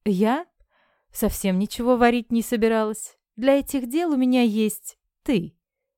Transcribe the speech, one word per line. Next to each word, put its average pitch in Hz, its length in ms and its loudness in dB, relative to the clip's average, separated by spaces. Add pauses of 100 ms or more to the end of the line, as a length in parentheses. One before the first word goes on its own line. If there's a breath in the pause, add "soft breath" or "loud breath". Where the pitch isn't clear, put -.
«Я? 220 400 0 (640)
Совсем 190 480 -2
ничего 240 380 0
варить 240 340 2
не 233 100 0
собиралась. 220 760 -2 (180)
Для 269 240 2
этих 262 300 -4
дел 320 240 -2
у - 20 0
меня 254 260 2
есть 214 560 -2 (260)
ты». 196 340 -2 (400)